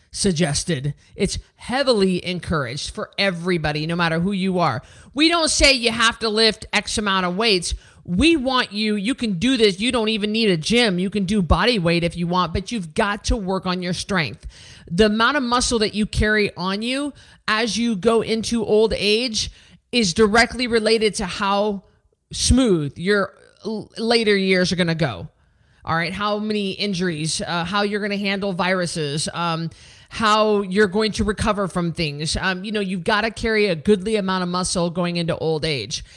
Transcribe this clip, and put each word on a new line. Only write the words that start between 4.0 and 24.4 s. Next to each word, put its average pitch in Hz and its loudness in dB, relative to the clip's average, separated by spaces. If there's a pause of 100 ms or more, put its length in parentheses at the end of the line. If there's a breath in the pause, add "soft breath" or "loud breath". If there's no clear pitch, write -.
who 196 0
you 185 0
are. 135 0 (300 loud breath)
We 302 2
don't 330 2
say 285 6
you 233 2
have 226 0
to 226 0
lift 220 2
X 202 -2
amount 190 0
of 180 -2
weights. 196 0 (300 loud breath)
We 277 4
want 254 -2
you, 214 0
you 208 -2
can 220 -2
do 240 2
this. 196 2
You 247 0
don't 226 0
even 214 -2
need 220 2
a 175 4
gym. 196 2
You 190 -2
can 202 -2
do 202 0
body 190 4
weight 170 2
if 170 -2
you 175 -4
want, 175 0
but 208 -4
you've 175 -8
got 208 -2
to 254 0
work 190 -4
on 180 -2
your 180 -2
strength. 170 -4 (440 loud breath)
The 185 4
amount 226 2
of 285 2
muscle 240 0
that 214 -2
you 208 0
carry 214 0
on 190 -4
you 269 -4 (340 loud breath)
as 214 -2
you 233 0
go 226 2
into 226 -2
old 214 2
age 214 0 (420 loud breath)
is 214 2
directly 233 4
related 220 2
to 214 -4
how 202 -2 (480)
smooth 180 2
your 196 0 (280)
l-, 214 -8
later 226 2
years 190 2